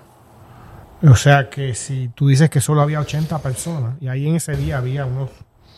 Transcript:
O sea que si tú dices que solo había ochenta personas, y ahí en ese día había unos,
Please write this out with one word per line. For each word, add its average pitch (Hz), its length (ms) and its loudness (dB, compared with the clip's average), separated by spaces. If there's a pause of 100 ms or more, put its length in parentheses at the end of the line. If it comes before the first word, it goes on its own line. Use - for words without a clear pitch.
(1040)
O 139 140 8
sea 143 340 4
que 135 240 -8
si 131 360 -8
tú 139 180 0
dices 139 200 6
que 143 120 -2
solo 151 200 0
había 151 200 0
ochenta 151 400 -6
personas, 135 600 -6
y 135 60 -10
ahí 135 220 -4
en 165 80 2
ese 156 180 -4
día 143 240 -4
había 131 260 -4
unos, 131 260 -6 (480)